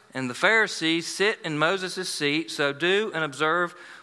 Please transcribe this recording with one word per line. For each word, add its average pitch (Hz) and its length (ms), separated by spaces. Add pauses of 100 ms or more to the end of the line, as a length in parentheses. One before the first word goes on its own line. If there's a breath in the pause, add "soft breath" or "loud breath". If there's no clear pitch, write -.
(140)
and 131 160
the 120 40
Pharisees 170 760
sit 202 380
in 156 120
Moses' 180 520
seat, 151 420
so 143 220
do 185 420
and 160 80
observe 156 500 (300 loud breath)